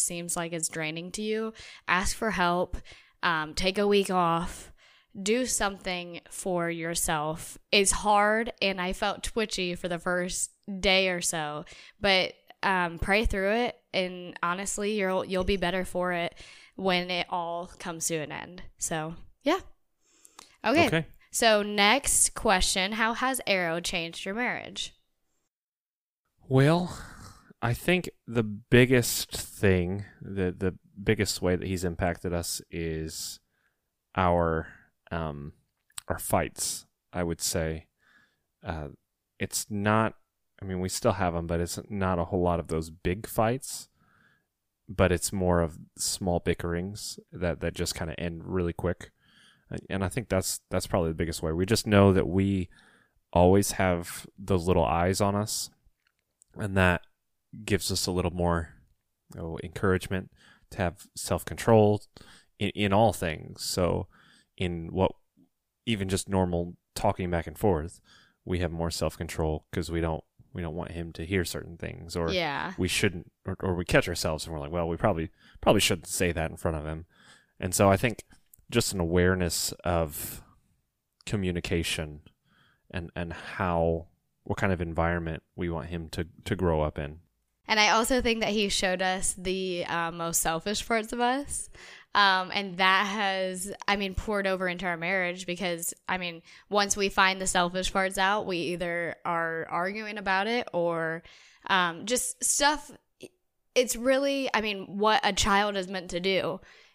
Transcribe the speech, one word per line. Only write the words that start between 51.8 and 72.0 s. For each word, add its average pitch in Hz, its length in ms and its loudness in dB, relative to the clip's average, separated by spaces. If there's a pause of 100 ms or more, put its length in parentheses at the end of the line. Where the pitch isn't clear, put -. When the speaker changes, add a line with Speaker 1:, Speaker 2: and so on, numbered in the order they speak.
Speaker 2:
know 101 260 8
that 92 160 4
we 95 400 2 (640)
always 92 400 6
have 90 540 -2 (120)
those 92 300 2
little 87 160 6
eyes 85 360 2
on 101 140 4
us, - 360 -4 (840)
and 98 200 -4
that 90 240 6 (640)
gives 104 260 0
us 92 160 -2
a 95 60 -2
little 87 180 0
more, 85 440 0 (640)
oh, 82 260 -8
encouragement 92 640 -2 (400)
to - 80 -8
have 87 280 -4 (100)
self-control 104 840 4 (560)
in, 104 120 -2
in 101 220 0
all 104 200 6
things. - 520 -6
So 90 420 0 (500)
in 85 360 -4
what, 92 200 2 (720)
even 101 220 0
just 95 200 -2
normal 90 480 0 (180)
talking 95 360 0
back 85 160 0
and 78 120 -12
forth, 85 420 0 (440)
we 90 160 -2
have 85 100 0
more 82 200 -2
self-control 78 800 -4
'cause 82 180 -4
we 82 100 -2
don't, 80 220 -2 (300)
we 90 100 -6
don't 80 140 -6
want - 160 -8
him 85 220 -8
to 82 100 -10
hear 90 200 0
certain 82 340 -8
things, 82 360 -10